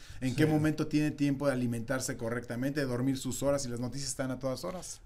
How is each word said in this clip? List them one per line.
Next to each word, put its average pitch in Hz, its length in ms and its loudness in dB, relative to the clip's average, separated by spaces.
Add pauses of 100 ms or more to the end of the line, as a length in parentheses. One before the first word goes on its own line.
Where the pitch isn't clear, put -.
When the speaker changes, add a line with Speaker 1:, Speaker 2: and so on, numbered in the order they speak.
(200)
Speaker 1:
¿En 127 160 0
qué 151 80 8
Speaker 2:
Sí. 156 60 6
Speaker 1:
momento 151 380 2
tiene 151 220 2
tiempo 143 360 2
de 135 80 4
alimentarse 120 640 -2
correctamente, 120 600 -2
de 139 60 2
dormir 127 300 2
sus 127 260 -4
horas 139 220 2
y 123 60 -4
las 120 100 -4
noticias 131 300 -4
están 131 200 -2
a 127 80 -4
todas 131 260 -4
horas? 180 420 -8